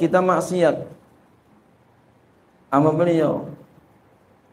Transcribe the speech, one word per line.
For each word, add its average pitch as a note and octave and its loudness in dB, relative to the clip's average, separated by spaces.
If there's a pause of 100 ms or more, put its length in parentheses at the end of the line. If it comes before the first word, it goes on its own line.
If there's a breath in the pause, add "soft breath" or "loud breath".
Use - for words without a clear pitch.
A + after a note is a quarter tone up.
kita E3+ 2
maksiat F3 0 (1900)
sama D3+ 4
beliau. E3 0 (1080)